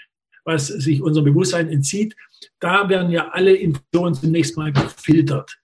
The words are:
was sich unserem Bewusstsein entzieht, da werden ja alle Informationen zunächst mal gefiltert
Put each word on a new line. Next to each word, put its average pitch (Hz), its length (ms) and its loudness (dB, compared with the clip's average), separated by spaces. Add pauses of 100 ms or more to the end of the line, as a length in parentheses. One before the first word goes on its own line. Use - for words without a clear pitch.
(440)
was 160 220 -2
sich 139 360 -2
unserem 151 240 2
Bewusstsein 170 420 2
entzieht, 190 480 -2 (440)
da 190 280 0
werden 180 220 0
ja 170 200 -2
alle 185 240 4
Informationen 175 600 -2
zunächst 160 420 -2
mal 151 160 -4
gefiltert 139 920 0